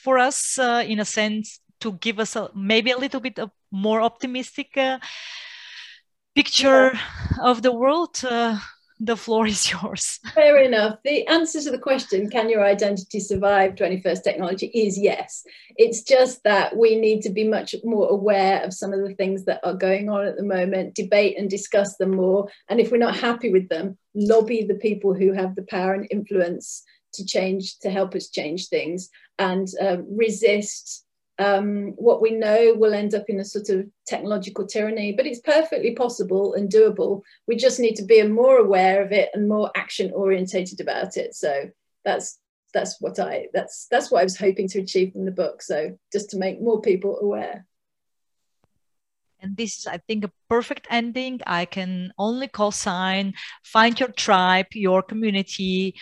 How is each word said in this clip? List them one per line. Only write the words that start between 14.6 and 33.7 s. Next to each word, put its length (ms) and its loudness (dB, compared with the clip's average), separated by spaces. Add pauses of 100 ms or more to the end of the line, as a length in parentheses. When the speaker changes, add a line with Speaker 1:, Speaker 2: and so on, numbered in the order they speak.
Speaker 2:
is 300 0
yes. 460 -2 (340)
It's 240 4
just 420 4
that 320 2
we 200 4
need 260 2
to 80 -6
be 140 -2
much 400 -2
more 260 0
aware 540 2
of 100 -6
some 200 -8
of 140 -2
the 60 -10
things 320 -4
that 180 -2
are 120 -2
going 340 0
on 160 0
at 120 -4
the 60 -4
moment, 520 -2
debate 420 2
and 120 -2
discuss 480 -2
them 180 0
more. 340 2 (200)
And 100 2
if 120 2
we're 60 4
not 180 2
happy 360 -2
with 180 2
them, 280 -6 (180)
lobby 480 4
the 240 -2
people 260 0
who 200 2
have 220 -4
the 140 -10
power 240 -2
and 160 -6
influence 720 -4 (300)
to 120 -12
change, 540 -4
to 100 -4
help 260 -2
us 140 -8
change 380 -8
things, 420 -4 (280)
and, 300 -2 (120)
uh, 180 0 (120)
resist 960 -2 (340)
um, 580 0
what 240 4
we 100 4
know 440 4
will 180 4
end 200 -2
up 140 -2
in 120 -4
a 60 -6
sort 240 -6
of 160 0 (220)